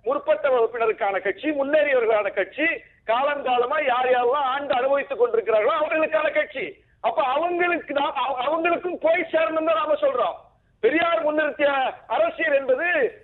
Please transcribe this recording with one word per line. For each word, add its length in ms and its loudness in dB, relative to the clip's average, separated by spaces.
முற்பட்ட 460 -2
வகுப்பினருக்கான 720 0
கட்சி, 300 -4
முன்னேறியவர்களான 840 2
கட்சி, 340 -2
காலங்காலமா 760 0
யார் 240 2
யாரெல்லாம் 400 2
ஆண்டு 260 -2
அனுபவித்துக் 460 0
கொண்டிருக்கிறார்களோ 540 2
அவர்களுக்கான 580 0
கட்சி. 320 -2
அப்ப 200 0
அவங்களுக்கு 680 -2
தான், 220 -2
அவ-, 240 -4
அவங்களுக்கும் 600 -2
போய் 300 0
சேரணும் 380 0
தான் 120 2
நாம 180 0
சொல்றோம். 380 0
பெரியார் 420 2
முன்னிறுத்திய 440 0
அரசியல் 500 0
என்பது 300 0